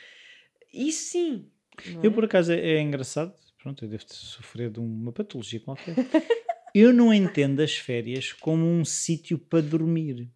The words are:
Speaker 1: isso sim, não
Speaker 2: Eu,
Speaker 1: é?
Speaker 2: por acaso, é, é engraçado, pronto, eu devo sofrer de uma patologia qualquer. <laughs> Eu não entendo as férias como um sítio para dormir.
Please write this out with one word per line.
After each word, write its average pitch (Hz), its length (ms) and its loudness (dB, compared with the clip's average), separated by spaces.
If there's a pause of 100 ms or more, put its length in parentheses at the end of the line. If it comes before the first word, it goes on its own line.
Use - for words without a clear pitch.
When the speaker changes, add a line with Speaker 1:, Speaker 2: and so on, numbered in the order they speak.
(720)
Speaker 1:
isso 302 400 -6
sim, 320 340 -4 (400)
não 170 180 -10
Speaker 2:
Eu, 220 60 6
Speaker 1:
é? 214 40 -2
Speaker 2:
por 220 120 0
acaso, 175 260 2
é, 175 80 0
é 160 200 0
engraçado, 147 520 -4 (300)
pronto, 139 220 -12
eu 110 40 -10
devo 104 180 -12
sofrer - 640 -12
de 107 80 -14
uma 117 340 -8
patologia 120 480 -10
qualquer. 139 360 -12
<laughs> - 800 -2
Eu 226 180 10
não 233 220 8
entendo 147 460 2
as 151 160 0
férias 120 580 -6
como 160 320 0
um 170 180 0
sítio 165 540 -4
para 165 240 0
dormir. 156 720 -2